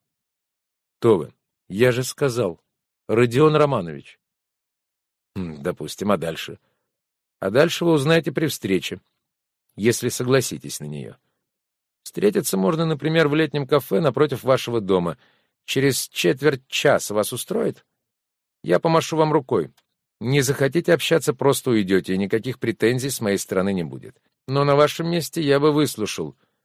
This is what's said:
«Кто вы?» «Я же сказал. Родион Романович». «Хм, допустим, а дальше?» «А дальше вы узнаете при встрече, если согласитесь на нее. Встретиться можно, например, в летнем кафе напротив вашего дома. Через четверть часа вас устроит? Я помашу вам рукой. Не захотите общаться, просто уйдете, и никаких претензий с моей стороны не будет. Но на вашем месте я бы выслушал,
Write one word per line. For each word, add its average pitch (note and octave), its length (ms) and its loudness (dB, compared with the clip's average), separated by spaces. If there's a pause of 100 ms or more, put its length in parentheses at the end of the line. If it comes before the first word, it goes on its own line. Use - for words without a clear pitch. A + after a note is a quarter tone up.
(1000)
«Кто A2+ 200 4
вы?» C#2 160 -10 (340)
«Я A#2 240 2
же B2+ 120 -2
сказал. A#2 560 -4 (480)
Родион B2 480 4
Романович». G2 640 -2 (1160)
«Хм, D#2+ 260 -10
допустим, F2 500 -6
а F#2+ 40 2
дальше?» D#2 420 -8 (840)
«А F#2+ 100 -4
дальше D#3+ 340 2
вы E3+ 80 4
узнаете D#3 400 2
при D#3 140 -2
встрече, F#2+ 540 -4 (760)
если A#2 340 0
согласитесь B2 720 -2
на D2+ 60 -12
нее. C#2+ 300 -12 (880)
Встретиться F#3+ 520 -2
можно, E3 300 0
например, D#3+ 420 0
в C#3+ 60 -2
летнем D3 320 -2
кафе E3 340 0
напротив C3+ 440 0
вашего A#2+ 360 0
дома. F#2 380 0 (480)
Через C3+ 420 0
четверть C#3+ 600 0
часа - 440 2
вас G#2 220 -2
устроит? F#3+ 500 -4 (800)
Я E3+ 160 2
помашу E3 400 0
вам D#3 140 2
рукой. A#2+ 420 -2 (460)
Не C3 200 0
захотите C#3 540 0
общаться, D3+ 400 0
просто C3+ 360 0
уйдете, F#2+ 440 2
и F#2+ 40 0
никаких G2 400 -2
претензий A#2+ 520 0
с - 100 -8
моей G2+ 160 0
стороны F#2+ 380 -2
не F2 100 -2
будет. C2 340 -14 (300)
Но C#3 160 0
на C#3+ 120 4
вашем D3+ 340 2
месте E3+ 320 -4
я C#3 180 2
бы D3+ 120 4
выслушал, G#2+ 640 -2 (280)